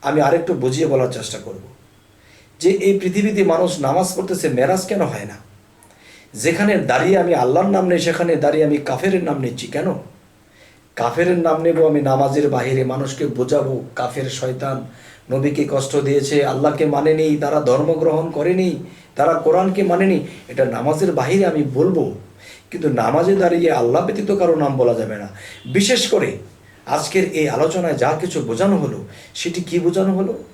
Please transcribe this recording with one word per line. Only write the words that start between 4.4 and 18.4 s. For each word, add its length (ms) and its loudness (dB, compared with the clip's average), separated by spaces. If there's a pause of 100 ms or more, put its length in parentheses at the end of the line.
মেরাজ 360 0
কেন 160 -2
হয় 240 -4
না? 120 -14 (960)
যেখানে 440 0
দাঁড়িয়ে 400 2
আমি 180 2
আল্লাহর 340 2
নাম 160 2
নেই, 140 2
সেখানে 360 0
দাঁড়িয়ে 300 2
আমি 120 2
কাফেরের 460 -2
নাম 160 -2
নিচ্ছি 280 -6
কেন? 260 -4 (1000)
কাফেরের 420 0
নাম 240 0
নেব 260 4
আমি 140 2
নামাজের 480 2
বাহিরে, 340 0
মানুষকে 440 -4
বোঝাবো 560 0 (120)
কাফের, 340 -6
শয়তান, 580 -6 (440)
নবীকে 400 0
কষ্ট 260 -2
দিয়েছে, 480 2
আল্লাহকে 400 0
মানেনি, 520 2
তারা 240 0
ধর্ম 320 2
গ্রহণ 380 0
করেনি, 440 0 (400)